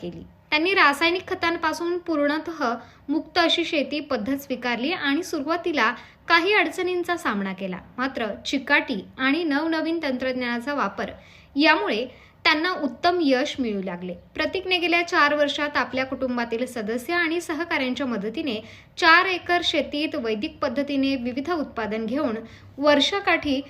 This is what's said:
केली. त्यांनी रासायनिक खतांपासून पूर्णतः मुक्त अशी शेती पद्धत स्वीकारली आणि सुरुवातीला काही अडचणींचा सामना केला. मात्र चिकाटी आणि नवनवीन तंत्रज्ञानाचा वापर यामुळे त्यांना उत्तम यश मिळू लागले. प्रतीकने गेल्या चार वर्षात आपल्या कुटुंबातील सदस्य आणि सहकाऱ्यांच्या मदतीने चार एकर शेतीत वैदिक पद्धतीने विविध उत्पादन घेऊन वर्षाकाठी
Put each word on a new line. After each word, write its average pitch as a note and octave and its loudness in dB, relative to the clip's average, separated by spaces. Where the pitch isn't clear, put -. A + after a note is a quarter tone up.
केली. E3+ -10
त्यांनी D#4+ 2
रासायनिक E4+ 4
खतांपासून E4+ -2
पूर्णतः D4+ -2
मुक्त D4+ -2
अशी E4+ 4
शेती D4 0
पद्धत C4 -2
स्वीकारली B3 -4
आणि D4 0
सुरुवातीला D#4 0
काही E4+ 4
अडचणींचा F4+ 0
सामना G3+ -2
केला. F#3 -6
मात्र B3+ -2
चिकाटी C#4+ 0
आणि C4+ 0
नवनवीन D#4+ 0
तंत्रज्ञानाचा B3+ -4
वापर G#3+ -2
यामुळे D#4 2
त्यांना E4 4
उत्तम E4+ 0
यश C4+ 2
मिळू G#3+ -2
लागले. F3+ -8
प्रतीकने F4+ -2
गेल्या E4+ 2
चार D#4+ 2
वर्षात D4 0
आपल्या C4 -2
कुटुंबातील B3 -4
सदस्य A#3+ -4
आणि E4+ 0
सहकाऱ्यांच्या D4 -2
मदतीने A3+ -4
चार F4 8
एकर F4 0
शेतीत D4+ -2
वैदिक A#3 -4
पद्धतीने C4+ 0
विविध B3 -4
उत्पादन A3+ -4
घेऊन B3 -2
वर्षाकाठी D4 4